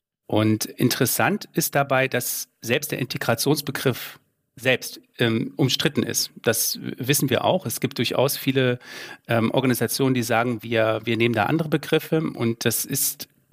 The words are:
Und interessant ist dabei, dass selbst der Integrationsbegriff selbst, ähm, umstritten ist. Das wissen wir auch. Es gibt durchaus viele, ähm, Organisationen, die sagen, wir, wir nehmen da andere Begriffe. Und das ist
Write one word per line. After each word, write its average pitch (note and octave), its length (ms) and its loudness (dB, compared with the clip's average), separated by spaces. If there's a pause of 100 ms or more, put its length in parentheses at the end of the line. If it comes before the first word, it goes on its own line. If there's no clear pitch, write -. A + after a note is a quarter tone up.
(280)
Und A2 380 2
interessant B2+ 840 0
ist - 220 -2
dabei, C#3 320 2
dass - 400 -4 (140)
selbst C#3 320 -2
der - 80 -4
Integrationsbegriff - 1200 -2 (340)
selbst, - 460 -2 (180)
ähm, A#2 380 2
umstritten C#3 480 0
ist. - 260 -4 (120)
Das - 380 0
wissen B2+ 480 -2
wir A2+ 160 0
auch. C3 220 2
Es - 140 -6
gibt - 180 -4
durchaus B2+ 380 2
viele, B2+ 420 0 (480)
ähm, A2+ 240 2
Organisationen, B2+ 640 0
die B2 80 0
sagen, A#2 400 0
wir, A2+ 400 0
wir A#2 140 0
nehmen A#2 180 4
da G#2 120 2
andere D#3 220 0
Begriffe. D#3+ 520 0
Und A#2 440 -2
das - 200 0
ist - 420 -4 (260)